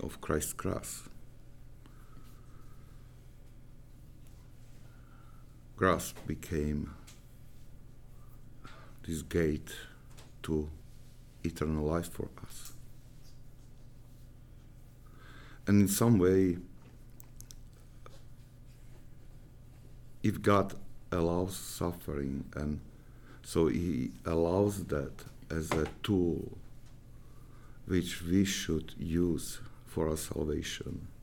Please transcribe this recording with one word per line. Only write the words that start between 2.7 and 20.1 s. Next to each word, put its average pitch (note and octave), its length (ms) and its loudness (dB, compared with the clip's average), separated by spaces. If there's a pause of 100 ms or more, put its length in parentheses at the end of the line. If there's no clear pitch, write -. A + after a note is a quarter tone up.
Cross F2 380 6 (120)
became D2+ 680 0 (2000)
this D#2+ 160 -2
gate D#2 500 4 (720)
to D#2 240 2 (760)
eternal D#2 420 2
life E2+ 280 2
for - 160 -4 (160)
us. - 300 -10 (3000)
And G2+ 160 12
in F#2+ 60 10
some A#2 300 10
way, F#2 400 10 (3750)